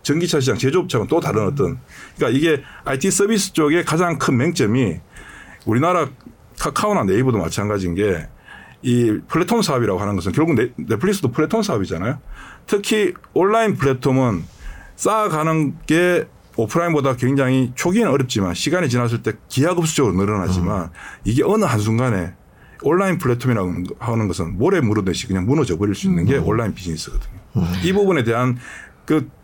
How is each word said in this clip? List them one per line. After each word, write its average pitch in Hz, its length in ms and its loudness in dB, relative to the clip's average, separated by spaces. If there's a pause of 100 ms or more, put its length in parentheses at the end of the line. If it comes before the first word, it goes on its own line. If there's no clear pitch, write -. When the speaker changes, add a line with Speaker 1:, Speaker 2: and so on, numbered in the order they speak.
Speaker 1:
전기차 165 380 0
시장 123 180 0
제조업체는 139 480 0
또 165 140 2
다른 110 260 -2
어떤, 104 320 -2 (380)
그러니까 131 200 0
이게 151 280 2 (200)
아이티 139 280 0
서비스 208 400 0
쪽의 160 320 2
가장 165 340 0
큰 143 180 0
맹점이, 120 600 0 (720)
우리나라 151 420 2 (500)
카카오나 180 460 0
네이버도 110 340 2
마찬가지인 95 560 -2
게 90 320 0 (560)
이 120 440 2
플랫폼 180 340 0
사업이라고 117 380 0
하는 101 160 -2
것은 90 180 -2
결국 160 220 2
넷-, - 220 0
넷플릭스도 139 560 0
플랫폼 170 300 0
사업이잖아요. 98 560 -2 (480)
특히 208 460 0 (220)
온라인 208 400 2
플랫폼은 127 680 0 (500)
쌓아가는 160 840 0 (100)
게 175 420 2 (280)
오프라인보다 135 600 0
굉장히 131 580 2
초기에는 190 360 0
어렵지만 113 440 0
시간이 156 340 0
지났을 120 340 0
때 107 100 -2 (160)
기하급수적으로 156 680 2
늘어나지만, 92 680 0
Speaker 2:
음. 80 60 -8 (360)
Speaker 1:
이게 120 200 2
어느 208 200 2
한순간에 110 680 0 (480)
온라인 180 360 2
플랫폼이라고 120 540 0 (260)
하는 113 300 -2
것은 82 300 -4
모래 170 220 2
무르듯이 101 460 0
그냥 95 200 0
무너져 123 300 2
버릴 101 180 0
수 190 120 -4
있는 87 180 2
게 131 120 2
Speaker 2:
음. - 100 0
Speaker 1:
온라인 95 280 0
비즈니스거든요. - 600 -6 (220)
Speaker 2:
음. 92 60 2 (220)
Speaker 1:
이 185 80 0
부분에 190 320 2
대한 123 340 0 (480)
그 151 220 2 (160)